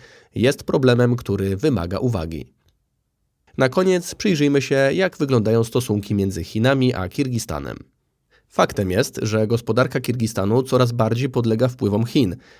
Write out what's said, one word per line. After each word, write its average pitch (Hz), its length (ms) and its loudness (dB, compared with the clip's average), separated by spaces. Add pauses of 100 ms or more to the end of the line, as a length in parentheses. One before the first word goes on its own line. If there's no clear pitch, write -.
(360)
jest 120 280 2
problemem, 123 520 2
który 98 420 -2
wymaga 98 420 -2
uwagi. 82 540 -4 (1040)
Na 131 120 2
koniec 185 460 0
przyjrzyjmy 143 460 2
się, 135 320 2
jak 180 240 -2
wyglądają 113 460 2
stosunki 110 520 -2
między 95 280 0
Chinami 127 500 2
a 92 160 -6
Kirgistanem. 80 680 -6 (720)
Faktem - 400 0
jest, - 300 -2
że 110 260 0
gospodarka 117 520 -2
Kirgistanu 117 640 0
coraz 127 280 2
bardziej 117 380 0
podlega 117 380 0
wpływom 110 380 0
Chin, 117 300 0 (240)